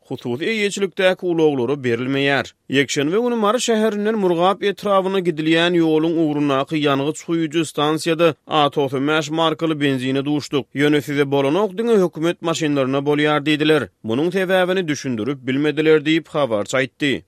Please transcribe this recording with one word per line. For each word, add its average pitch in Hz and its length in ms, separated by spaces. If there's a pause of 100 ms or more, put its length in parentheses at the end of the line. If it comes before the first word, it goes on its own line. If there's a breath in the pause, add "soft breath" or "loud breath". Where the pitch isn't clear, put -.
Hususy 131 360
eýeçilikdäki 196 800
uloglary 147 580
berilmeýär. 131 600 (240)
Ýekşenbe 139 540
güni 240 120
Mary 220 220
şäherinden 220 580
Murgap 190 460
etrawyna 196 580
gidilýän 165 600
ýoluň 160 420
ugrunaky 147 580
ýanygy 143 400
çuýuju 165 500
stansiýada 156 640 (120)
A 147 240
toxsan 139 380
beş 151 220
markaly 160 500
benzine 135 440
duşdyk. 143 400 (100)
Ýöne 147 280
size 143 280
bolanok 160 480
diňe 226 240
hökümet 165 400
maşynalaryna 143 680
bolýar 151 380
diýdiler. 151 420 (160)
Munyň 127 280
sebäbini 185 560
düşündirip 135 580
bilmediler 151 540
diýip 156 280
habarçy 117 480
aýtdy. 131 520